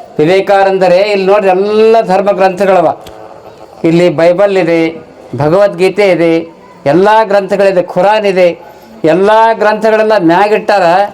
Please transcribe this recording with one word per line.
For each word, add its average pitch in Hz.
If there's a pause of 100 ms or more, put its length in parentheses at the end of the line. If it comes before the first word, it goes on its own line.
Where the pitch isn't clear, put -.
(180)
"ವಿವೇಕಾನಂದರೇ, 190
ಇಲ್ಲಿ 196
ನೋಡ್ರಿ 196
ಎಲ್ಲ 214
ಧರ್ಮ 196
ಗ್ರಂಥಗಳವ, 185 (880)
ಇಲ್ಲಿ 170
ಬೈಬಲ್ 175
ಇದೆ, 165 (340)
ಭಗವದ್ಗೀತೆ 185
ಇದೆ, 165 (380)
ಎಲ್ಲ 170 (160)
ಗ್ರಂಥಗಳಿದೆ, 196
ಖುರಾನ್ 202
ಇದೆ, 180 (460)
ಎಲ್ಲ 180 (220)
ಗ್ರಂಥಗಳೆಲ್ಲ 214
ಮ್ಯಾಗಿಟ್ಟಾರ. 202 (320)